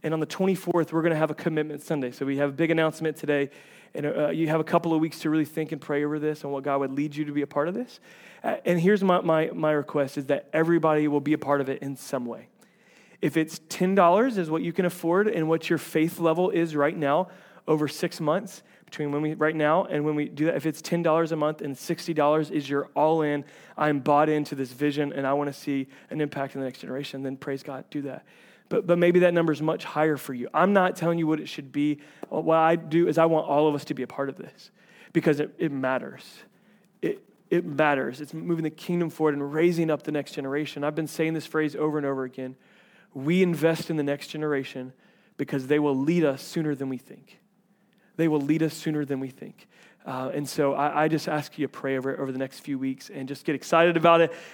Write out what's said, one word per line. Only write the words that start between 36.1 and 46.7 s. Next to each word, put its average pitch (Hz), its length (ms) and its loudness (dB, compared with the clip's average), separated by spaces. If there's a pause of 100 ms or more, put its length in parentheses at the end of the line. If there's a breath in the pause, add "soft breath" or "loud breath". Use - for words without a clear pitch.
It, - 220 -4 (260)
it 175 160 0
matters. 139 560 0
It's 147 140 -14
moving 165 300 -2
the 156 60 -2
kingdom 175 380 -2
forward 156 260 0
and 143 180 -4
raising 165 380 2
up 147 120 0
the 151 100 -6
next 143 200 -4
generation. 143 520 -4
I've 151 100 -2
been 160 120 -2
saying 160 280 -2
this 160 120 -6
phrase 151 280 -2
over 151 220 -2
and 143 100 -2
over 135 180 -2
again. 131 320 -10 (560 soft breath)
We 165 320 2
invest 160 460 2
in 160 60 -2
the 151 60 0
next 143 240 -4
generation 139 640 -6 (440 soft breath)
because 139 320 -4
they 147 100 4
will 147 160 2
lead 156 300 2
us 135 180 0
sooner 156 320 -4